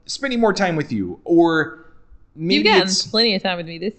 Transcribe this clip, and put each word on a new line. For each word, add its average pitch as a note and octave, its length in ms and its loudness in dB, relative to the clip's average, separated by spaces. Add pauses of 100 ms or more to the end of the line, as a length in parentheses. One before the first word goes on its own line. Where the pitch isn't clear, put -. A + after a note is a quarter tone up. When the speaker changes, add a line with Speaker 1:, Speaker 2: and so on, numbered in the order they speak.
Speaker 1:
spending B3+ 340 -6
more G#3+ 140 2
time F#3 200 -2
with D3+ 160 -4
you, F2+ 340 -4
or E3 600 2 (500)
maybe E3 200 -2
Speaker 2:
You've D4+ 100 2
gotten G#4 200 6
Speaker 1:
it's F#3+ 220 -4
Speaker 2:
plenty A3 280 0
of F#3+ 80 -4
time F3+ 160 -4
with E3+ 80 -10
me E3 100 -14
this F3+ 220 -8